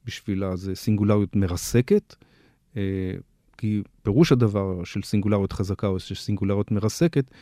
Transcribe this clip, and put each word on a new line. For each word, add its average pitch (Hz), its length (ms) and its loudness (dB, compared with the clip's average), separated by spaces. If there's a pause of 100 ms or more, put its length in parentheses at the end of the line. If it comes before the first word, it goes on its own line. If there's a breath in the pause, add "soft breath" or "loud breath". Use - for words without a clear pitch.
בשבילה 98 500 -4
זה 92 200 -6
סינגולריות 104 600 2
מרסקת, 107 800 0 (600 soft breath)
אה, 104 40 -4 (800)
כי 107 200 -2 (220)
פירוש 127 280 4
הדבר 98 520 2
של 101 180 -8
סינגולריות 101 520 0
חזקה 101 340 -4
או 95 120 0
של - 160 -10
סינגולריות 101 560 -2
מרסקת, 120 600 0 (100 soft breath)